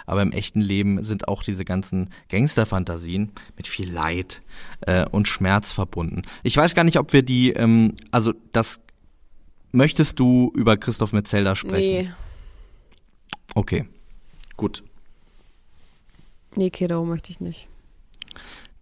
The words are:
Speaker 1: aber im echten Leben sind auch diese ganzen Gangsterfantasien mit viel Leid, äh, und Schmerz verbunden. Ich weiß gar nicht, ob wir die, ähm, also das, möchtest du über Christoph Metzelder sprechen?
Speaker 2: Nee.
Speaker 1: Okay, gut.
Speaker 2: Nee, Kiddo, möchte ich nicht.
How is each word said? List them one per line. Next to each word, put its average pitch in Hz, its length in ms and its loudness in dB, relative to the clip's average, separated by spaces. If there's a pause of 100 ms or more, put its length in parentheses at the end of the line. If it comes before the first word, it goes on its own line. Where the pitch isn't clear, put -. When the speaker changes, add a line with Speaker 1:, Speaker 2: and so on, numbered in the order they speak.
Speaker 1:
aber 98 160 0
im 95 80 0
echten - 300 -4
Leben 101 420 0
sind 107 240 -6
auch - 160 -4
diese 95 200 -4
ganzen 92 460 -4 (200)
Gangsterfantasien 95 1000 0 (240)
mit - 120 -12
viel 90 240 -8
Leid, 85 500 -4 (400)
äh, 90 240 2
und 101 220 0
Schmerz 98 440 0
verbunden. - 520 -6 (200)
Ich 120 140 0
weiß 165 160 4
gar 170 100 4
nicht, 165 140 4
ob - 160 2
wir 139 80 8
die, 127 300 4
ähm, 113 420 4 (180)
also 113 220 2 (180)
das, - 280 0 (920)
möchtest 147 480 4
du 123 360 4
über 110 220 4
Christoph 107 360 -4
Metzelder 101 420 0
sprechen? 190 420 -2
Speaker 2:
Nee. 185 120 -4 (1400)
Speaker 1:
Okay, - 320 0 (720)
gut. - 280 -6 (1700)
Speaker 2:
Nee, 185 140 0
Kiddo, 170 360 -4
möchte 170 260 -8
ich - 80 -16
nicht. 175 280 -14 (1160)